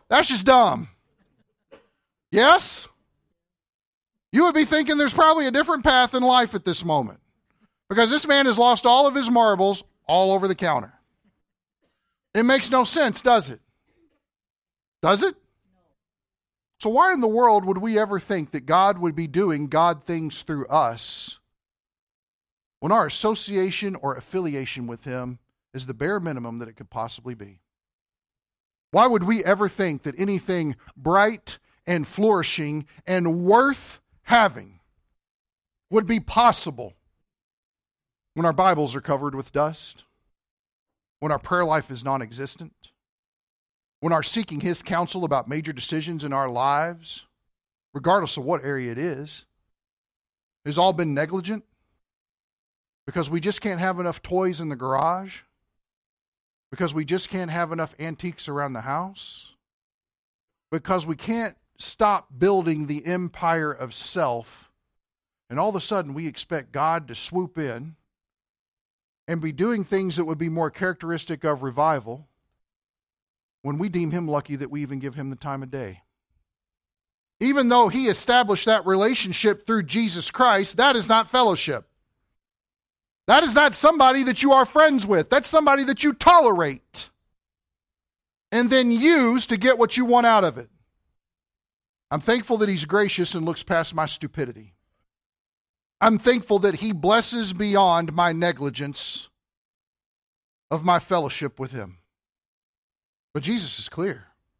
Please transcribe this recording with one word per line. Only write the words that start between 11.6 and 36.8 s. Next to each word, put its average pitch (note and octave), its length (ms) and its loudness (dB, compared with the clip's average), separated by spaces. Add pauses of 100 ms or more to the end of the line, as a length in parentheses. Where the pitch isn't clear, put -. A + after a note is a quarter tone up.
It A3 80 2
makes B3+ 260 2
no B3+ 140 4
sense, C4 400 -2
does A3 260 4
it? A2+ 100 -16 (1400)
Does G3+ 220 2
it? F#4+ 120 -2 (1400)
So A3 140 -4
why E4+ 200 4
in D4+ 100 -2
the A#3 60 0
world A3 380 4
would F#3+ 140 -2
we A3 180 -2
ever G3+ 220 0
think F3 320 -6
that C3+ 160 -10
God F#3 320 2
would E3 160 -4
be E3 100 -4
doing D3+ 420 -2
God D#3 360 0
things D#3+ 400 -8
through D3 240 -8
us - 720 -4 (1400)
when D#3+ 120 -4
our G#3 160 4
association G3 880 -4
or C3+ 200 -6
affiliation C#3+ 720 -8
with A#2 200 -14
him B2+ 340 -10 (340)
is B2+ 140 -10
the B2+ 80 -12
bare F3 240 -4
minimum A#2+ 400 -8
that A#2 100 -12
it A2 80 -20
could G#2 140 -20
possibly A#2 420 -10
be? G2+ 260 -20 (1300)
Why A3 160 4
would A3 160 0
we G#3+ 200 0
ever G3 240 2
think E3+ 360 -4
that C#3 160 -10
anything F3+ 560 -4 (200)
bright G3 640 0 (300)
and E3+ 200 -2
flourishing E3 800 -2 (220)
and F3 360 0
worth B3 560 2 (220)
having A#2+ 580 0 (1080)
would G#3+ 160 0
be A3+ 140 0
possible C#3+ 760 0 (1500)